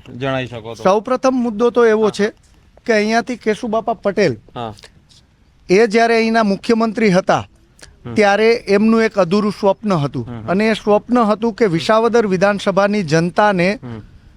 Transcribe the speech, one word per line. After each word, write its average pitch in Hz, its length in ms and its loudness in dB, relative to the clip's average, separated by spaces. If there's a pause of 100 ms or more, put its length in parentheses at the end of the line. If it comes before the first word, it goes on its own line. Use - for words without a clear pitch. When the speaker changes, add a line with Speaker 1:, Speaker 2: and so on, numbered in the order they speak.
(180)
Speaker 1:
જણાવી 131 280 -4
શકો 113 280 -14
તો? 110 80 -16
Speaker 2:
સૌપ્રથમ 247 520 0
મુદ્દો 240 360 -2
તો 240 160 2
એવો 220 180 2
Speaker 1:
હા. 202 60 0
Speaker 2:
છે 208 220 -2 (540)
કે 233 60 0
અહીંયાથી 226 440 -2
કેશુબાપા 220 560 -4
પટેલ 196 440 -2 (180)
Speaker 1:
હા. 113 200 -10 (960)
Speaker 2:
એ 208 160 4
જ્યારે 226 280 2
અહીંના 226 280 2
મુખ્યમંત્રી 220 680 0
હતા 175 380 0 (580)
Speaker 1:
હમ. 120 80 -10
Speaker 2:
ત્યારે 208 380 4
એમનું 220 500 2
એક 220 160 -2
અધૂરું 196 340 0
સ્વપ્ન 202 420 0
હતું 135 340 -4
Speaker 1:
હમ, 120 100 -10
હમ. 107 100 -10
Speaker 2:
અને 208 200 0
એ 220 60 0
સ્વપ્ન 208 440 0
હતું 220 340 0
કે 220 140 0
વિસાવદર 220 600 2
વિધાનસભાની 196 760 0
જનતાને 175 800 0
Speaker 1:
હમ. 117 180 -12 (360)